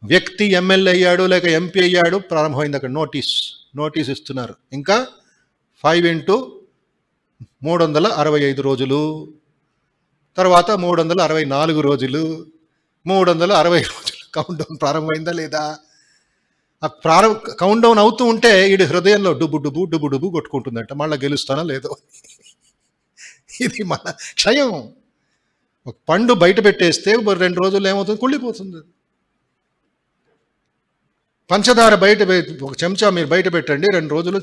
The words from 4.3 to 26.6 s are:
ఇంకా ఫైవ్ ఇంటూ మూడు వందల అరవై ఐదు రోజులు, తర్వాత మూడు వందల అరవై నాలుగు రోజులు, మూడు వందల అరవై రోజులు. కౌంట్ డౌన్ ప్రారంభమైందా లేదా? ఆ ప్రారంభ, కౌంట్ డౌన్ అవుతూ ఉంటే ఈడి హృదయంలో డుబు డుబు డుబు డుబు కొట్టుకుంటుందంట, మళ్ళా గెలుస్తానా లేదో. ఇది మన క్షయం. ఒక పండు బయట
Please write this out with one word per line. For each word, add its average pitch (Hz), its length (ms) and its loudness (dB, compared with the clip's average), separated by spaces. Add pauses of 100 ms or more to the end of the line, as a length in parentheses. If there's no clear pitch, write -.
ఇంకా 196 340 -2 (760)
ఫైవ్ 170 240 2
ఇంటూ 185 540 -2 (1000)
మూడు 165 200 2
వందల 156 240 2
అరవై 151 340 0
ఐదు 139 200 -2
రోజులు, 143 720 -2 (1040)
తర్వాత 175 340 4
మూడు 175 300 0
వందల 170 200 0
అరవై 156 240 0
నాలుగు 151 360 -2
రోజులు, 143 680 -4 (600)
మూడు 185 240 2
వందల 170 220 2
అరవై 165 280 4
రోజులు. - 380 -10 (160)
కౌంట్ 156 240 -8
డౌన్ 151 220 -10
ప్రారంభమైందా 156 500 -4
లేదా? 156 480 -8 (1040)
ఆ 123 40 -4
ప్రారంభ, 196 480 2
కౌంట్ 220 480 -2
డౌన్ 226 160 6
అవుతూ 220 260 2
ఉంటే 208 480 4
ఈడి 190 100 4
హృదయంలో 180 500 2
డుబు 147 240 -4
డుబు 147 260 -4
డుబు 156 240 -4
డుబు 139 220 -4
కొట్టుకుంటుందంట, 131 640 -8
మళ్ళా 147 240 -4
గెలుస్తానా 139 460 -4
లేదో. 135 340 -8 (1600)
ఇది 214 220 -6
మన 165 280 -8 (220)
క్షయం. 208 600 0 (960)
ఒక 117 80 -16 (140)
పండు 233 240 4
బయట 190 320 4